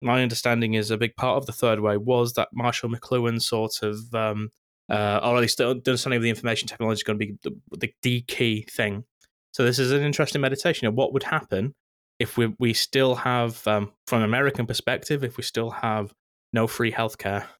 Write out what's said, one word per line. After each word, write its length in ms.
my 200
understanding 520
is 160
a 80
big 180
part 220
of 80
the 60
Third 280
Way 160
was 380
that 180
Marshall 380
McLuhan 500
sort 420
of, 320
um, 360
uh, 320
or 140
at 40
least 160
the 140
understanding 480
of 40
the 60
information 400
technology 300
is 40
gonna 140
be 260
the, 160
the, 320
the 200
key 480
thing. 340
So 100
this 140
is 140
an 100
interesting 400
meditation 440
of 60
what 220
would 80
happen 520
if 180
we, 220
we 160
still 400
have, 520
um, 260
from 120
an 60
American 420
perspective, 580
if 140
we 40
still 280
have 420
no 140
free 260
healthcare, 540